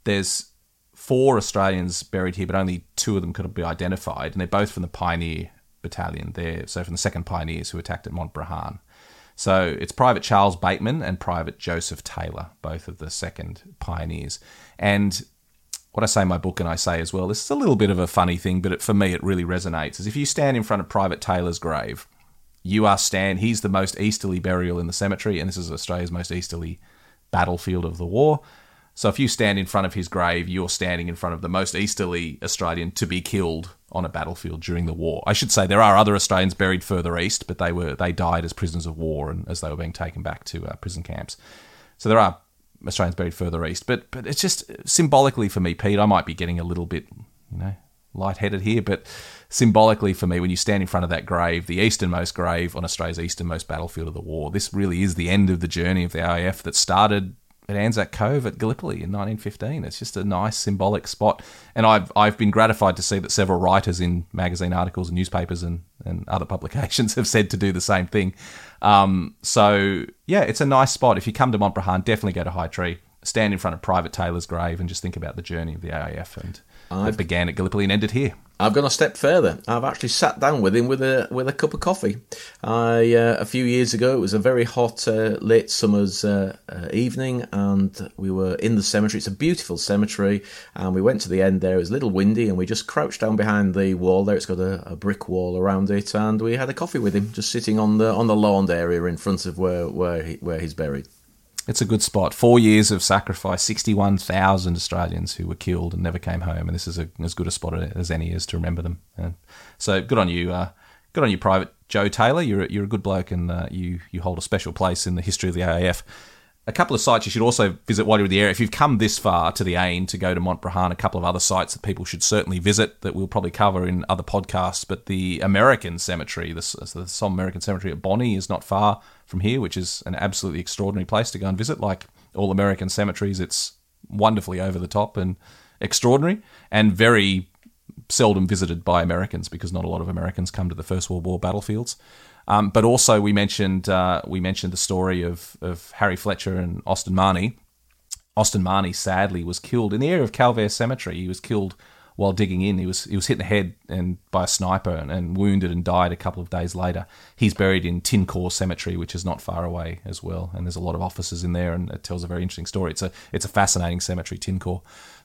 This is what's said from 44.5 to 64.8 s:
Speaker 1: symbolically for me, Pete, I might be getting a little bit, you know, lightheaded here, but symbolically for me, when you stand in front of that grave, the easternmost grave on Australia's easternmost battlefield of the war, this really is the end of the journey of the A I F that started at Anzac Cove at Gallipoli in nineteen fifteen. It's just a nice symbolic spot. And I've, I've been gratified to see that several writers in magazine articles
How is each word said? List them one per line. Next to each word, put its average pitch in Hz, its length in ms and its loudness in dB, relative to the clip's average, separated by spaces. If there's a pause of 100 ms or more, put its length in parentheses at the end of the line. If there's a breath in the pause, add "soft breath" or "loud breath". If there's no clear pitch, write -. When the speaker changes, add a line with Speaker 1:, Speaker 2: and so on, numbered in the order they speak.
Speaker 1:
symbolically 135 640 4
for 101 100 -2
me, 87 140 2
Pete, 101 260 2
I 104 60 6
might 98 200 4
be 82 80 -8
getting 87 260 -4
a 85 40 -4
little 87 220 -4
bit, 85 200 -6 (460)
you 90 60 -10
know, 95 180 -6 (380)
lightheaded 95 480 -2
here, 107 200 2
but 98 240 -2 (440 loud breath)
symbolically 107 640 6
for - 120 -2
me, 87 140 2
when 90 100 0
you 90 60 0
stand 101 260 0
in 90 60 -2
front 90 160 0
of 87 60 -2
that 85 160 -2
grave, 85 420 0
the 87 120 -2
easternmost 90 540 0
grave 87 440 -2
on 87 80 -4
Australia's 85 340 -4
easternmost 85 480 -6
battlefield 80 400 -8
of 78 60 -8
the 85 80 -10
war, 78 300 -6
this - 220 -4
really 95 300 0
is 90 120 2
the 85 140 -2
end 98 200 4
of 90 100 2
the 87 80 -2
journey 87 380 0
of 87 80 -8
the 82 60 -4
A 85 60 -2
I 85 180 0
F 92 200 -4
that 82 140 -8
started 98 580 2 (320)
at 101 80 -6
Anzac 104 360 0
Cove 123 340 0
at - 140 -6
Gallipoli 110 420 -4
in 82 80 -6
nineteen 101 280 -4
fifteen. 113 460 -6
It's - 140 -10
just - 180 -10
a 98 80 -4
nice 101 320 0
symbolic 98 520 0
spot. - 340 2 (320 loud breath)
And 113 120 2
I've, 107 300 6
I've 104 220 6
been 107 140 4
gratified 110 460 4
to 95 40 -6
see 98 160 0
that 92 140 -4
several 95 280 2
writers 92 400 4
in 87 320 0
magazine 90 400 -2
articles 90 380 -2